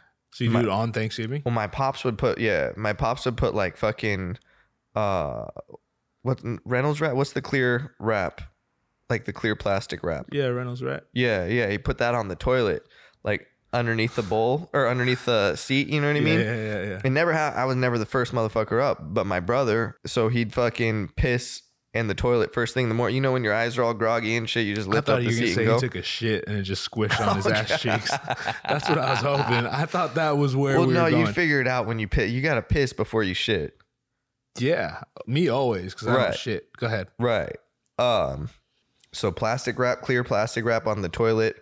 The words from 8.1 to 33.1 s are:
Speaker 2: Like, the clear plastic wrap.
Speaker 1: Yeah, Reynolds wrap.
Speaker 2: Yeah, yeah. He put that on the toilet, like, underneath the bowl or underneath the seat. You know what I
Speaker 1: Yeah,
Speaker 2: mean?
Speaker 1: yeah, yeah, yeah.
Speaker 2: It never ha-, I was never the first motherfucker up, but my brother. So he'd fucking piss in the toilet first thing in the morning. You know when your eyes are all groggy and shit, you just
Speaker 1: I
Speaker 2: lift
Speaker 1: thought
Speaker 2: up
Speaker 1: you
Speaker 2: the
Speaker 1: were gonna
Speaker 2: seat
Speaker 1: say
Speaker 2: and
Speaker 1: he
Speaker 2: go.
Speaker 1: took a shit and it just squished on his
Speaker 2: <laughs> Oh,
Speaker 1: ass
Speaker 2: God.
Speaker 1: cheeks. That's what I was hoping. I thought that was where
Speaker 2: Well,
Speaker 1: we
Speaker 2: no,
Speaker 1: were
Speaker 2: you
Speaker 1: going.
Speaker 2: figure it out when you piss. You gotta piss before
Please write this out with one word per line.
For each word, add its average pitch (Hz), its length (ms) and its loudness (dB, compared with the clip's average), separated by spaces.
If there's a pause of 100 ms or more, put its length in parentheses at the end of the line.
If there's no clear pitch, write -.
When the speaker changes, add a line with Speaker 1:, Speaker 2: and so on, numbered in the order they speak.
Speaker 2:
Like, 117 160 -2
the - 80 -6
clear 107 220 -2
plastic - 480 -2
wrap. 80 280 -4
Speaker 1:
Yeah, 139 160 -2
Reynolds 123 360 -6
wrap. 131 200 -6 (100)
Speaker 2:
Yeah, 113 320 2
yeah. 110 240 0
He 101 80 0
put - 220 -4
that 120 160 2
on 110 120 -2
the 90 80 -6
toilet, 120 520 0 (360)
like, - 240 -4 (260)
underneath 117 420 0
the 120 80 0
bowl 117 500 0
or 139 140 2
underneath 123 380 0
the 101 300 2
seat. 135 340 -2
You 147 120 0
know 143 60 0
what 147 80 2
I 143 40 2
Speaker 1:
Yeah, - 60 2 (120)
Speaker 2:
mean? 113 80 2
Speaker 1:
yeah, 117 100 -2
yeah, 107 280 -4
yeah. 98 200 -6
Speaker 2:
It 135 80 2
never 160 220 2
ha-, 156 220 0
I 127 100 0
was 131 100 0
never 127 220 2
the 107 80 0
first 123 280 -2
motherfucker 113 480 0
up, 139 180 0 (140)
but 101 120 2
my 92 140 0
brother. 113 640 0
So 110 240 2
he'd 117 240 0
fucking 113 640 0
piss 123 440 0 (320)
in 113 140 0
the 98 80 0
toilet 120 380 2
first 117 200 -2
thing 131 100 0
in 117 60 0
the 110 60 0
morning. 120 200 0
You 135 60 0
know 135 120 2
when 127 100 0
your 107 100 2
eyes 117 240 0
are 123 60 2
all 117 100 2
groggy 113 440 0
and 117 120 -4
shit, 113 160 0
you 101 100 -2
just 107 120 -4
Speaker 1:
I 95 40 -2
Speaker 2:
lift 110 160 0
Speaker 1:
thought - 120 4
Speaker 2:
up 120 40 -2
Speaker 1:
you 117 60 0
Speaker 2:
the 117 60 2
Speaker 1:
were 117 40 0
gonna 120 80 2
Speaker 2:
seat 90 80 2
Speaker 1:
say 117 80 2
Speaker 2:
and 110 80 4
Speaker 1:
he 113 40 4
Speaker 2:
go. 120 40 4
Speaker 1:
took 127 160 -2
a 90 60 -6
shit 110 460 -2
and 104 100 -2
it 98 60 -2
just 95 260 -4
squished 107 360 0
on 101 120 2
his 98 100 0
Speaker 2:
<laughs> - 0 -
Oh, 113 40 4
Speaker 1:
ass 110 180 0
Speaker 2:
God. - 100 2
Speaker 1:
cheeks. 104 320 0 (560)
That's - 220 0
what - 80 2
I 127 140 0
was - 80 0
hoping. 120 460 2
I 143 200 0
thought 160 300 -2
that 156 220 2
was 139 180 2
where 135 240 2
Speaker 2:
Well, - 80 4
Speaker 1:
we 131 60 4
Speaker 2:
no, 170 100 4
Speaker 1:
were 165 60 4
Speaker 2:
you 160 140 4
Speaker 1:
going. 160 100 0
Speaker 2:
figure 151 280 2
it 123 60 2
out 127 180 0
when 113 140 -2
you 107 80 -2
piss. 104 240 2
You 127 100 0
gotta 139 200 2
piss 139 320 0
before 110 300 0